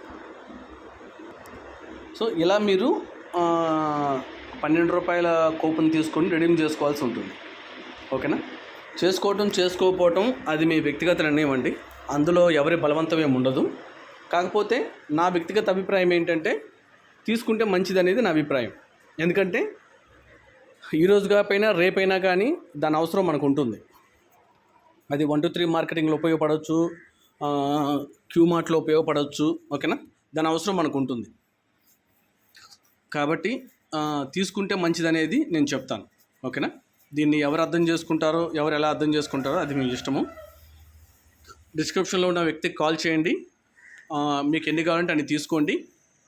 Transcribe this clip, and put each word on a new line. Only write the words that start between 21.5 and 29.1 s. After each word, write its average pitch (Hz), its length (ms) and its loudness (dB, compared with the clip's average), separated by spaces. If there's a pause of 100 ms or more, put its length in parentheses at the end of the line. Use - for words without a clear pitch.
రేపైనా 190 460 2
కానీ 190 400 2 (200)
దాని 156 180 0
అవసరం 165 320 0
మనకు 147 180 0
ఉంటుంది. 139 360 0 (1300)
అది 143 120 0
వన్ 151 180 0
టూ 170 80 2
త్రీ 170 160 -2
మార్కెటింగ్‌లో 160 500 0
ఉపయోగపడవచ్చు, 156 760 0 (540)
ఆ, 147 40 -2 (840)
క్యూ 170 140 6
మార్ట్లో 165 340 2
ఉపయోగపడవచ్చు. 156 800 0 (140)